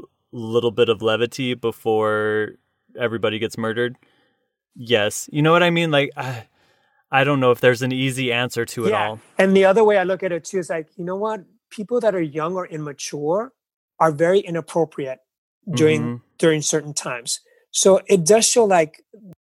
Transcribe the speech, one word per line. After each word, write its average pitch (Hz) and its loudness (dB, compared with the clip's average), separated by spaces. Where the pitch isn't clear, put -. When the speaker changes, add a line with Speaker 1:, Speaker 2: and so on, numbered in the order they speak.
Speaker 1:
little 117 -2
bit 117 2
of 104 0
levity 117 -2
before 107 -2
everybody 110 -2
gets 110 -6
murdered? 117 -4
Yes. 110 -2
You 147 0
know 156 4
what 175 6
I 175 4
mean? 170 0
Like, 143 0
I, 127 -10
I 131 2
don't 143 0
know 127 4
if 120 0
there's 123 4
an 127 -2
easy 131 -2
answer 120 -2
to 117 -6
it 190 2
Speaker 2:
Yeah. 107 -2
Speaker 1:
all. 110 -12
Speaker 2:
And 190 4
the 190 6
other 196 4
way 208 4
I 185 2
look 180 -4
at 185 -4
it 165 -6
too - -6
is 170 -8
like, 160 -6
you 185 -12
know 180 -6
what? 214 -6
People 226 -6
that 208 2
are 185 -4
young 156 -6
or 180 -6
immature 151 -6
are 160 4
very 165 2
inappropriate 160 -4
during, 156 2
Speaker 1:
Mm-hmm. 120 -4
Speaker 2:
during 156 2
certain 147 -4
times. 123 -8
So 190 4
it 196 4
does 214 6
show, 233 4
like, 170 0